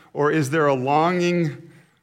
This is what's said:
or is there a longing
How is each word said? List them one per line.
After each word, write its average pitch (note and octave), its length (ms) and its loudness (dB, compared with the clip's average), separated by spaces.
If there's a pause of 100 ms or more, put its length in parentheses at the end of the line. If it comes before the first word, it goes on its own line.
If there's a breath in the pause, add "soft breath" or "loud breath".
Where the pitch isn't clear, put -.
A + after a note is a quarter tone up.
(140)
or C#3+ 180 0
is D3+ 200 0
there D3+ 160 2
a C#3+ 80 4
longing E3 960 0 (320 loud breath)